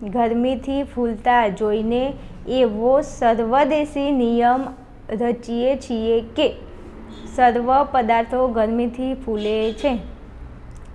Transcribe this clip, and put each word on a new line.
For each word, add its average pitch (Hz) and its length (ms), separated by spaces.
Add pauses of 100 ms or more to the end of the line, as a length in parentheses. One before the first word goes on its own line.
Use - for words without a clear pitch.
ગરમીથી 247 800
ફૂલતા 240 640
જોઈને 220 640 (340)
એવો 247 540
સર્વદેશી 277 1080
નિયમ 240 540 (440)
રચીએ 240 640
છીએ 233 460
કે 262 320 (840)
સર્વ 247 480
પદાર્થો 247 640
ગરમીથી 240 640
ફૂલે 220 600
છે. 254 240 (960)